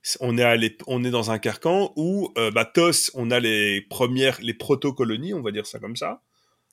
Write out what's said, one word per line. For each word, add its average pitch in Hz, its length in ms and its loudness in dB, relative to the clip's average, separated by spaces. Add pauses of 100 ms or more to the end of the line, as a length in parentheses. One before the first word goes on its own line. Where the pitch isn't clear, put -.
c-, - 180 -6
on 120 180 0
est 123 40 4
à 117 140 6
l'ép-, 110 300 0
on 123 180 -2
est 127 60 -2
dans 113 200 -2
un 110 80 0
carcan 170 580 0
où, 180 400 -2
euh, 113 140 0
bah, 113 140 2
tos, - 500 2
on 120 160 -4
a 123 100 4
les 104 420 2
premières, 127 580 0
les 117 140 -4
proto-colonies, 135 800 -2
on 151 80 -6
va 107 100 -4
dire 104 140 -6
ça 113 120 -14
comme 107 180 -10
ça, 202 260 -8 (500)